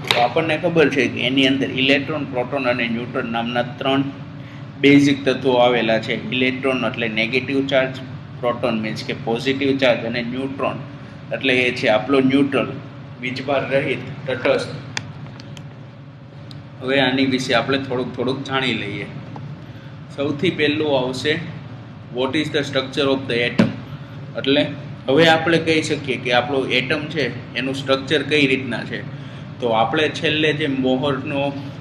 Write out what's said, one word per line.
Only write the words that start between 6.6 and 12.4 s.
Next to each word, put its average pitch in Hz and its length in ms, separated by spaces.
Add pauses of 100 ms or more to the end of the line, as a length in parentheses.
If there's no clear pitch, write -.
એટલે 113 240
નેગેટિવ 127 580
ચાર્જ, 131 280 (460)
પ્રોટોન 117 400
મીન્સ 107 240
કે 120 100 (100)
પોઝિટિવ 135 540
ચાર્જ 117 280
અને 120 160
ન્યુટ્રોન 127 540 (560)
એટલે 123 200
એ 127 200
છે 120 160
આપણો 120 320
ન્યુટ્રલ, 131 480 (520)